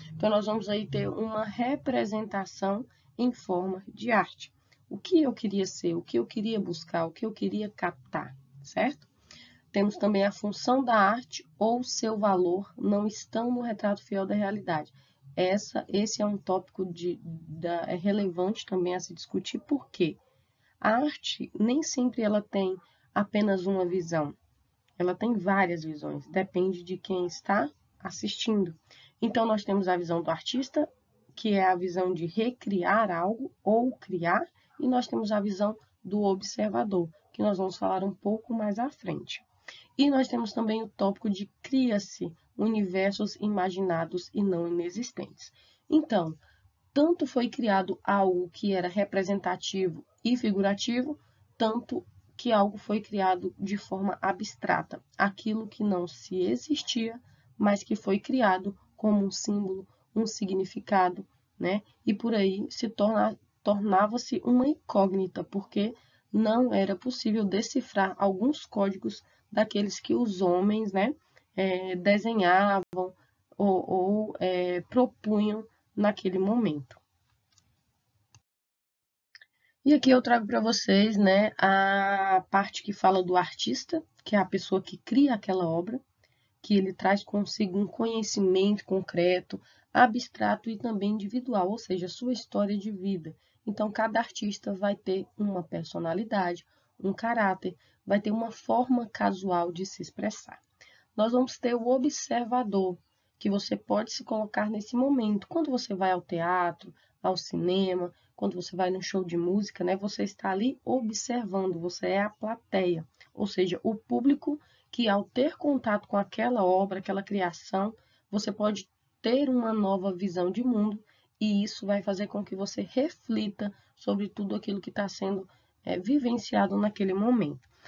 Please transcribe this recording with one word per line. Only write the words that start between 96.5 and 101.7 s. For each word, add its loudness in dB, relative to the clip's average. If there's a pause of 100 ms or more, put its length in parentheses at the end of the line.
um -2
caráter, 0 (300)
vai 2
ter -2
uma -2
forma 0
casual -2
de -6
se -10
expressar, -8 (560)
nós 2
vamos 2
ter 0